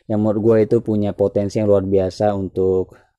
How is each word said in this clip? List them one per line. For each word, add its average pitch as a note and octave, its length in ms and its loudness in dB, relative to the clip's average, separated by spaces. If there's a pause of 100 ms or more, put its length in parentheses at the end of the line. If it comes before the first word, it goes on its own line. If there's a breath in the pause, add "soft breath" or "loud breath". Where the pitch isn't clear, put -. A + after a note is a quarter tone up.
yang G#2+ 140 -2
menurut G#2+ 200 0
gua A2+ 200 4
itu A2 180 2
punya G#2 320 -2
potensi G2+ 480 -2
yang G#2+ 80 -2
luar G2+ 160 2
biasa F#2+ 540 0
untuk F#2 580 -2 (240 soft breath)